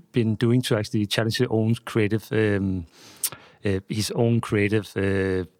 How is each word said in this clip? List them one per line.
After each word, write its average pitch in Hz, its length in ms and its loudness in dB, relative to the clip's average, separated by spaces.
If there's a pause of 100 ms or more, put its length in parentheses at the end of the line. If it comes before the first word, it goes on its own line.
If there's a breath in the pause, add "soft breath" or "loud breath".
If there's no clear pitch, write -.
(120)
been 110 240 2
doing 120 260 2
to 120 160 0
actually 107 280 -2
challenge 113 320 0
his 123 120 2
own 110 260 2 (100)
creative, 107 460 -2
um, 98 540 0 (800 loud breath)
uh, 98 140 0 (100)
his 110 220 -2
own 117 280 2
creative, 104 560 0
uh, 95 500 0 (140)